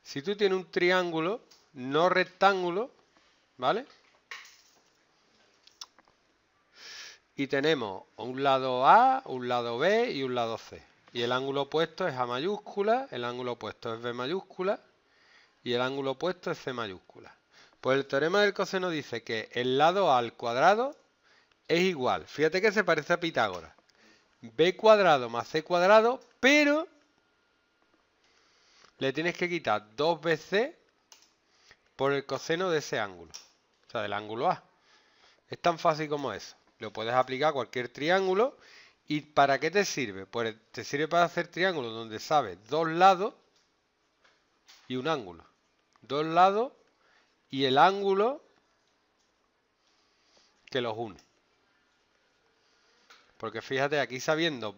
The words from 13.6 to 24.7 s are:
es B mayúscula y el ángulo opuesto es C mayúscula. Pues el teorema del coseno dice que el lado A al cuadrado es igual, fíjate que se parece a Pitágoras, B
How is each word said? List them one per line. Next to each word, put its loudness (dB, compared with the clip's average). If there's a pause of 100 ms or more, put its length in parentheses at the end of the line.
es -12
B -6
mayúscula -6 (840)
y -4
el 0
ángulo -4
opuesto -6
es -6
C -10
mayúscula. -12 (460)
Pues 2
el -2
teorema 0
del 2
coseno -4
dice -6
que -8
el 0
lado 4
A 4
al -2
cuadrado 2 (760)
es 2
igual, 0
fíjate 0
que 2
se 0
parece 0
a 0
Pitágoras, -2 (680)
B 0